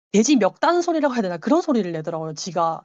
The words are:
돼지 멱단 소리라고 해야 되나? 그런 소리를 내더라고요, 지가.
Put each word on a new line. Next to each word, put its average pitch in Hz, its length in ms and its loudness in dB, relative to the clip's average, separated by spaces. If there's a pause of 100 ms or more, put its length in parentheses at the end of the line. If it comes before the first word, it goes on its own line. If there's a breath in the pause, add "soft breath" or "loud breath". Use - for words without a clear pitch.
(120)
돼지 226 240 4
멱단 294 460 2
소리라고 311 320 0
해야 240 80 -2
되나? 175 160 -4
그런 285 240 2
소리를 226 280 0
내더라고요, 160 440 -6
지가. 165 500 -4